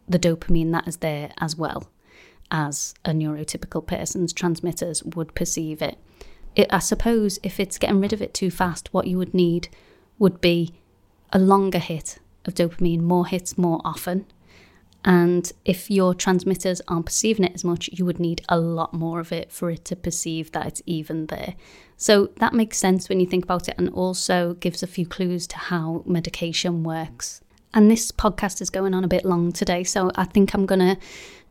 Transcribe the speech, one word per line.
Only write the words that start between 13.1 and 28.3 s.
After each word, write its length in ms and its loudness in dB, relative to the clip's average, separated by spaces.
hits 300 -6
more 280 2
often. 400 -4
And 460 4
if 260 -2
your 220 4
transmitters 720 0
aren't 200 -2
perceiving 360 2
it 100 0
as 120 -8
much, 260 -2
you 140 -2
would 160 -2
need 260 -2
a 100 2
lot 360 -2
more 260 -4
of 140 -8
it 180 -8
for 180 -6
it 160 -8
to 120 -8
perceive 560 -6
that 120 -4
it's 200 -8
even 400 -6
there. 300 -10
So 400 4
that 160 0
makes 240 0
sense 320 2
when 100 2
you 60 4
think 180 0
about 240 -4
it, 100 -8
and 120 0
also 640 -2
gives 280 -6
a 60 -6
few 180 -4
clues 420 -4
to 100 -12
how 480 -4
medication 800 -2
works. 580 -8
And 180 10
this 220 2
podcast 480 -2